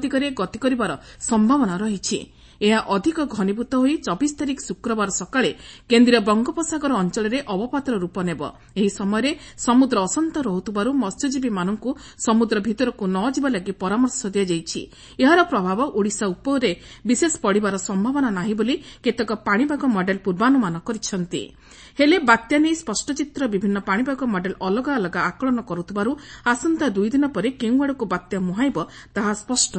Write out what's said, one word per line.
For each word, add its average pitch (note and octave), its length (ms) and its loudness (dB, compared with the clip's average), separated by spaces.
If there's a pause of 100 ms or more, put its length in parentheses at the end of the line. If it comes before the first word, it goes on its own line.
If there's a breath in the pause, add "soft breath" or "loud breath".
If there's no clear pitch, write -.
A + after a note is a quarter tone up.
ଦିଗରେ C#4 320 -2
ଗତି A3 260 -6
କରିବାର A#3 340 0 (280 loud breath)
ସମ୍ଭାବନା A3 560 2
ରହିଛି। G#3 440 -4 (400 soft breath)
ଏହା G#3 180 4 (120)
ଅଧିକ G3+ 280 0 (120)
ଘନୀଭୂତ G#3+ 480 -2
ହୋଇ C4 240 2
ଚବିଶ C4+ 320 -2
ତାରିଖ C#4 320 -4
ଶୁକ୍ରବାର G#3+ 480 -4
ସକାଳେ F#3+ 360 0 (360 loud breath)
କେନ୍ଦ୍ରୀୟ A#3+ 400 8
ବଙ୍ଗୋପସାଗର C#4+ 720 0
ଅଞ୍ଚଳରେ G#3+ 480 0
ଅବପାତର B3 560 -4
ରୂପ F3 160 -6
ନେବ। F3 240 -4 (320 soft breath)
ଏହି G3 160 2
ସମୟରେ G#3+ 400 0 (280 loud breath)
ସମୁଦ୍ର B3+ 440 4
ଅଶାନ୍ତ D#4 400 -2
ରହୁଥିବାରୁ G3+ 500 -2
ମତ୍ସ୍ୟଜୀବୀମାନଙ୍କୁ A#3 1000 -2 (280 loud breath)
ସମୁଦ୍ର A3+ 400 2
ଭିତରକୁ A3 480 -2
ନ F#3 120 0 (120)
ଯିବା C#4 180 0
ଲାଗି G3 240 -2
ପରାମର୍ଶ G#3+ 540 0
ଦିଆଯାଇଛି। F3+ 540 -2 (380 loud breath)
ଏହାର D#4 280 6
ପ୍ରଭାବ F#3+ 320 0 (160)
ଓଡ଼ିଶା G#3 320 -2
ଉପରେ A#3+ 440 0 (360 loud breath)
ବିଶେଷ D#4 320 2
ପଡ଼ିବାର G3+ 400 2
ସମ୍ଭାବନା A#3 520 0
ନାହିଁ G3+ 240 -2
ବୋଲି A3 200 0 (280 loud breath)
କେତେକ A#3 360 -2
ପାଣିପାଗ C#4+ 480 0
ମଡେଲ G3 320 2
ପୂର୍ବାନୁମାନ G#3 640 2
କରିଛନ୍ତି। F3+ 600 -6 (520 loud breath)
ହେଲେ D4 240 4
ବାତ୍ୟା A#3 400 2
ନେଇ D#4+ 160 4
ସ୍ପଷ୍ଟ - 400 -6
ଚିତ୍ର C#4+ 320 -6
ବିଭିନ୍ନ G3+ 400 0
ପାଣିପାଗ B3+ 400 -2
ମଡେଲ F#3+ 340 -2
ଅଲଗା A#3+ 340 0
ଅଲଗା F3+ 280 -2
ଆକଳନ B3 400 -2
କରୁଥିବାରୁ G3+ 480 -4 (360 loud breath)
ଆସନ୍ତା D#4+ 440 0
ଦୁଇ G3 200 0
ଦିନ C#4 200 2
ପରେ G#3 240 -2
କେଉଁ A#3+ 280 0
ଆଡ଼କୁ C4+ 240 -2
ବାତ୍ୟା F3+ 360 -4
ମୁହାଁଇବ, G#3+ 340 0 (360 loud breath)
ତାହା G#3 220 -2
ସ୍ପଷ୍ଟ - 440 -2